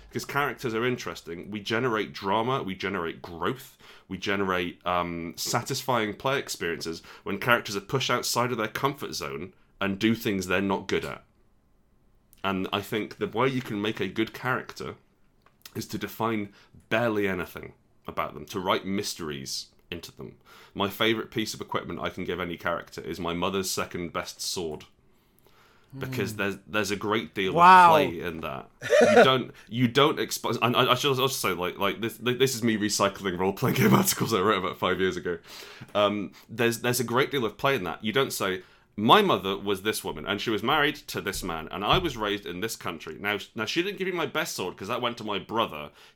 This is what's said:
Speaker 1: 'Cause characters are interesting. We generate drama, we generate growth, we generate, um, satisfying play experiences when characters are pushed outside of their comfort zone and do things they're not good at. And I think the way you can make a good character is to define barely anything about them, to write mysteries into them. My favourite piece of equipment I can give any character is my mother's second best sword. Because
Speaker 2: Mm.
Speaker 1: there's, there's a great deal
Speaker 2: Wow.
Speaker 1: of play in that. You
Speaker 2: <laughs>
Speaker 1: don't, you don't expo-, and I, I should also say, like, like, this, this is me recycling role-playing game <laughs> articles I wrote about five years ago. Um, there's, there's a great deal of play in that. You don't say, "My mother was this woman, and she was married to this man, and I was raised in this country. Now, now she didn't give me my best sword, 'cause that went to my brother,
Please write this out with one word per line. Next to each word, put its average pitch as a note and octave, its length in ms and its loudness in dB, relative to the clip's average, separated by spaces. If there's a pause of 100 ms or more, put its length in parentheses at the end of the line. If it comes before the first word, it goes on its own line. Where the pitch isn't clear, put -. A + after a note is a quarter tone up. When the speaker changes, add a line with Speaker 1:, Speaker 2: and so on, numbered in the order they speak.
(100)
Speaker 1:
'Cause A#2+ 140 -6
characters C3+ 480 -2
are A2+ 140 0
interesting. F2 640 -6
We G#2 100 -6
generate G#2+ 540 0
drama, A2+ 480 0
we F#2+ 120 -6
generate F#2 460 -4
growth, F2 560 -6 (320)
we F#2+ 80 -6
generate, F#2+ 720 0
um, F2 500 -2
satisfying A#2+ 760 -2
play C3+ 240 -2
experiences E2 640 -6 (220)
when F#2+ 140 -4
characters A2 380 2
are G2 40 -4
pushed - 280 -2
outside B2 440 0
of A#2 40 -2
their G#2+ 120 -2
comfort - 460 -4
zone D2+ 380 -8 (300)
and G2 160 0
do A2+ 160 6
things G2 320 0
they're F#2 160 2
not G2 260 0
good D#2+ 160 0
at. C2+ 180 -8 (1200)
And F#2+ 300 -2
I G#2 80 0
think - 380 -6
the G#2+ 80 -2
way A#2 220 0
you B2+ 120 -2
can G#2 220 -4
make A2 180 -2
a F#2+ 80 -2
good A2 240 -2
character - 640 -6 (800)
is A2+ 140 -6
to G#2 100 -6
define G#2 560 -4 (340)
barely A2 400 2
anything - 460 -6 (320)
about E2 260 -4
them, D2+ 140 -12
to G2 140 -6
write G2 260 0
mysteries D#2+ 800 -4 (240)
into - 260 -10
them. - 200 -14 (380)
My G2 140 0
favourite A2 420 2
piece A2 240 -2
of - 60 -10
equipment - 400 -6
I F2 80 -2
can F2+ 160 -6
give F2 160 -2
any F2 160 -4
character - 440 -4
is E2+ 200 -8
my E2+ 140 -2
mother's F#2 360 0
second F2 420 -4
best - 280 -6
sword. D#2 440 -6 (1120)
Because C3 380 -4
Speaker 2:
Mm. - 20 -12
Speaker 1:
there's, G2 200 -2 (100)
there's G2+ 240 0
a G#2 60 0
great G#2+ 380 -2
deal F#2 180 0
Speaker 2:
Wow. F3 420 10
Speaker 1:
of D3 160 6
play E2+ 100 -6
in E2 200 -6
that. C#2+ 280 -6 (320)
You A#2+ 240 10
Speaker 2:
<laughs> - 0 -
Speaker 1:
don't, C3 260 4 (180)
you A#2+ 200 2
don't C#3 300 4
expo-, A2+ 420 -2
and A#2+ 160 4
I, B2 160 6
I - 20 4
should C#3 240 2
also C3 100 2
say, A#2 240 0
like, F2+ 260 -2
like, F#2+ 220 0
this, A2 180 -4
this B2 360 2
is A2+ 80 -6
me A2+ 140 4
recycling G2 600 0
role-playing G2 380 2
game - 180 6
<laughs> - 80 6
articles - 320 0
I F#2+ 60 2
wrote G2+ 180 4
about F2+ 200 -4
five F2+ 220 0
years F#2 160 0
ago. F2 220 -4 (560)
Um, G#2 380 2 (160)
there's, A#2 320 0
there's B2 200 0
a A#2+ 40 -2
great A#2 260 0
deal C3 140 -2
of G2+ 120 -4
play C#3 200 2
in F#2 80 -4
that. E2 200 -6
You G#2+ 80 0
don't C3+ 200 2
say, F#2 300 -2 (340)
"My D3 260 8
mother G2 340 2
was G2 260 -2
this G#2 220 0
woman, D#2 220 -6
and G2+ 140 0
she A#2 100 -2
was G#2 120 0
married D3 340 2
to - 260 -8
this F#2 200 -4
man, D#2+ 280 -6
and F#2 140 -6
I C3+ 140 4
was D#3+ 180 -2
raised G#2 280 -2
in F2 160 -8
this A2 160 -4
country. E2 420 -10
Now, G2+ 200 -2 (160)
now G#2+ 100 -4
she E3 180 0
didn't G3 160 -6
give F#3 100 -4
me F#3 40 -4
my E3 140 -2
best D#3 280 -4
sword, F2+ 220 -4
'cause G2 120 -8
that A#2 120 -2
went A#2+ 180 -2
to G#2+ 60 -10
my G2+ 140 -2
brother, F2 520 -2 (260)